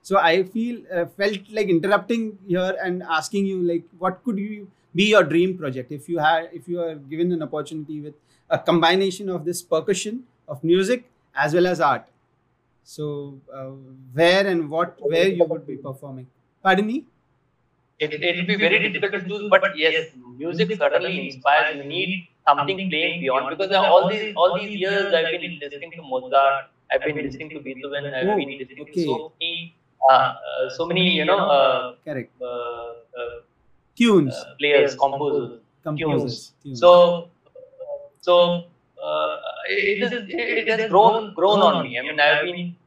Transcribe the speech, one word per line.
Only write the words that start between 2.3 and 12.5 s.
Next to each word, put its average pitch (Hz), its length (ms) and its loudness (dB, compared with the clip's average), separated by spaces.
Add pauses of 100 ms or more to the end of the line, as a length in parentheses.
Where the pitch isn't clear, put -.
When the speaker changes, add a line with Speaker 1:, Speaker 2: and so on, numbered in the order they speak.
Speaker 1:
here 185 360 0
and 180 200 -4
asking 165 420 -2
you, 190 180 -2
like, 170 200 0 (160)
what 185 260 -4
could 208 140 -4
you 208 320 -10 (240)
be 202 160 4
your 202 140 6
dream 180 340 2
project 131 340 -8
if 143 160 -14
you 170 100 -4
had, 165 360 2
if 165 140 -16
you 175 120 -6
are 165 140 -4
given 156 380 -4
an 165 100 -2
opportunity 151 580 -10
with 147 140 -16 (340)
a 156 100 0
combination 185 680 2
of 175 160 -6
this 175 160 -6
percussion, 202 640 -2 (240)
of 147 180 -12
music, 190 400 2 (300)
as 147 180 0
well 180 140 4
as 180 160 0
art? 135 240 0 (760)